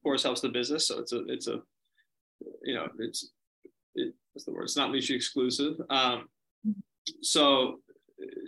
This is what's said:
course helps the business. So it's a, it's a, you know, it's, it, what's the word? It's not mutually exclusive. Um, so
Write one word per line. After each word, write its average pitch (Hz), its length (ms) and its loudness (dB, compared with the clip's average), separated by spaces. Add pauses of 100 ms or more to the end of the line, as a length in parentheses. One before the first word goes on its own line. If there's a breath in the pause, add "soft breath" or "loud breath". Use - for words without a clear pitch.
course 135 220 2
helps 117 160 2
the 135 80 0
business. 123 400 0
So - 100 -2
it's - 140 -6
a, 117 140 -2
it's - 200 -4
a, - 160 -2 (1040)
you 131 100 -4
know, 80 140 -4 (100)
it's, - 320 -6 (640)
it, - 180 -2 (200)
what's - 120 -16
the - 80 -8
word? - 120 -6
It's - 120 -4
not 139 140 2
mutually 131 260 0
exclusive. 139 640 0 (100)
Um, 127 380 2 (920)
so 139 580 4 (680)